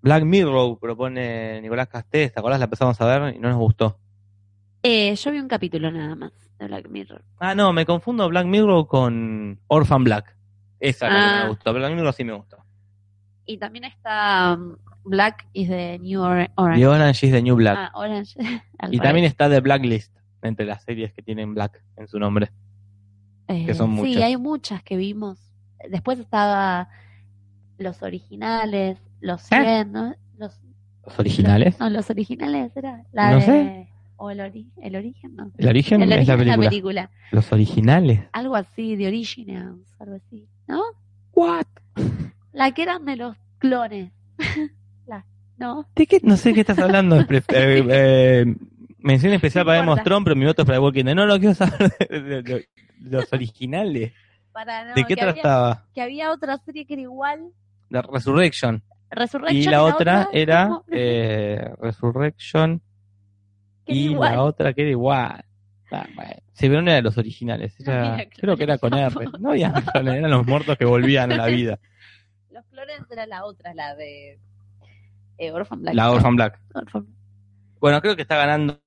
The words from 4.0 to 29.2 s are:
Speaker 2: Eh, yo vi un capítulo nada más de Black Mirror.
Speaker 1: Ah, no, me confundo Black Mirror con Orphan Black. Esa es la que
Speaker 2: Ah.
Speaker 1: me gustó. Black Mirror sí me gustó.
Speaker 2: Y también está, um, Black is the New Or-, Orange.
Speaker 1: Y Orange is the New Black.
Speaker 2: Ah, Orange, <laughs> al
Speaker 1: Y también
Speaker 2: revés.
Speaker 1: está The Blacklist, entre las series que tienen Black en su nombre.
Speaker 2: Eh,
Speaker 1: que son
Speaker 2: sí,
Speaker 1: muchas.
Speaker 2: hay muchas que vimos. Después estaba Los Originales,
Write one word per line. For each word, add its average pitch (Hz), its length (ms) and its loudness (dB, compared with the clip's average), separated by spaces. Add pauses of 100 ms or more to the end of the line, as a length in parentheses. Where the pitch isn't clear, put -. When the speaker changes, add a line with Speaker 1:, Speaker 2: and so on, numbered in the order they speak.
Speaker 2:
Eh, 214 320 2
yo 285 160 -6
vi 294 80 -4
un 277 80 -8
capítulo 165 460 -4
nada 160 240 -10
más - 160 -14 (260)
de 101 80 -14
Black 101 220 -14
Mirror. 101 340 -16 (160)
Speaker 1:
Ah, 185 160 -4
no, 196 180 2
me 165 140 0
confundo 190 420 -2
Black 175 180 0
Mirror 190 420 4
con 113 800 -2
Orphan 143 340 4
Black. 107 340 0 (440)
Esa 127 260 -2
es 202 60 0
la 196 80 4
que - 40 4
Speaker 2:
Ah. 202 200 2
Speaker 1:
me 113 60 -4
gustó. 107 220 -4
Black 135 220 -4
Mirror 160 200 -2
sí 127 100 -6
me 113 80 -8
gustó. - 320 -18 (840)
Speaker 2:
Y 220 120 -14
también 220 260 -14
está, 202 760 0
um, 175 180 -14 (280)
Black 202 480 0
is 190 160 -4
the 175 320 -6
New 190 200 -6
Or-, 180 360 0
Orange. 170 240 4
Speaker 1:
Y 127 40 8
Orange 143 420 4
is 131 60 4
the 120 100 4
New 123 120 4
Black. 107 240 4
Speaker 2:
Ah, 95 160 -8
Orange, 208 400 -8
<laughs> 233 440 -10
al 123 140 -6
Speaker 1:
Y 123 40 -2
también 135 280 2
Speaker 2:
revés. 151 80 2
Speaker 1:
está 147 160 2
The 139 120 4
Blacklist, 127 560 -2 (240)
entre 110 260 -6
las 104 160 -12
series 113 300 -10
que 101 100 -20
tienen 107 320 -10
Black 104 300 -8 (120)
en 110 120 -20
su 104 100 -10
nombre. 104 320 -2 (960)
Speaker 2:
Eh, 170 200 -6
Speaker 1:
que - 80 -2
son - 160 0
Speaker 2:
sí, 107 60 -2 (120)
Speaker 1:
muchas. 240 160 0
Speaker 2:
hay 247 120 0
muchas 247 460 -8
que 190 140 -10
vimos. 202 420 -8 (500)
Después 220 300 -6
estaba 202 680 -2 (880)
Los 185 240 -12
Originales, 202 960 -6 (220)